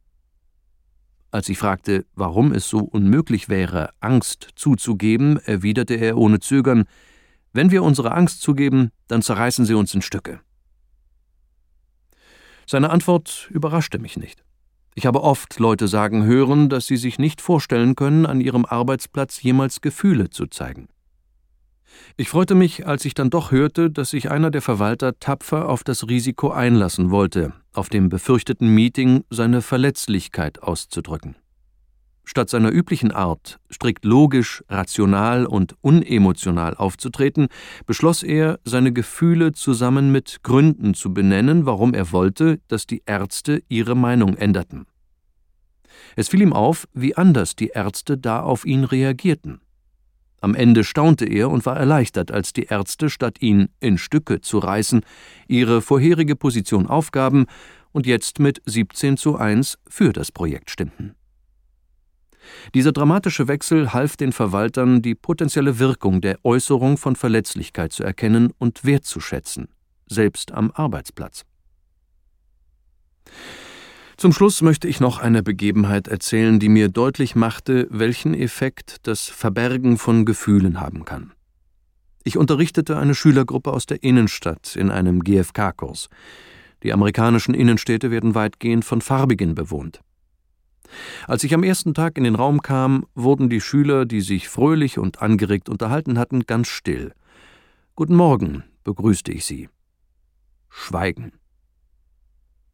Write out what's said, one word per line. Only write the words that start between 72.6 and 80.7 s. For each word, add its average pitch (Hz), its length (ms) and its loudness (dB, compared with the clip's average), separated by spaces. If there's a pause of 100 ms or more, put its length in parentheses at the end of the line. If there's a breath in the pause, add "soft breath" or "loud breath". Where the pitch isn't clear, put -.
Zum 175 180 4
Schluss 202 260 2
möchte 160 260 2
ich 160 140 -2
noch 123 180 0
eine 113 240 2
Begebenheit 101 640 0
erzählen, 110 540 0
die 104 80 2
mir 107 220 6
deutlich 127 460 -2
machte, 120 520 0
welchen 117 460 -2
Effekt - 720 -6
das - 240 -6
Verbergen 120 680 0
von 113 300 2
Gefühlen 101 520 2